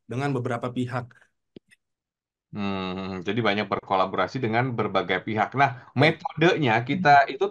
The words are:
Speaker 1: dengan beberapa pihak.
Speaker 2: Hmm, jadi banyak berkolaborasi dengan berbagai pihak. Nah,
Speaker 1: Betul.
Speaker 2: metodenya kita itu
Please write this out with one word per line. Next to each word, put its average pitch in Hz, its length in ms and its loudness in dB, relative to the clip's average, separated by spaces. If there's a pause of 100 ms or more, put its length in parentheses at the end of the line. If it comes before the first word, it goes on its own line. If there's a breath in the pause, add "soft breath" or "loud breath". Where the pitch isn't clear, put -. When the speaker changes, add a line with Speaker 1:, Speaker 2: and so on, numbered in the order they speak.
(100)
Speaker 1:
dengan 139 240 -2
beberapa 120 400 -4
pihak. 120 560 -8 (1160)
Speaker 2:
Hmm, 95 800 -6
jadi 110 160 0
banyak 101 240 2
berkolaborasi 95 720 0
dengan 120 320 0
berbagai 98 480 -2
pihak. 107 320 -2
Nah, 127 400 0
Speaker 1:
Betul. 123 80 0
Speaker 2:
metodenya 156 800 2
kita 139 480 4
itu 135 220 -6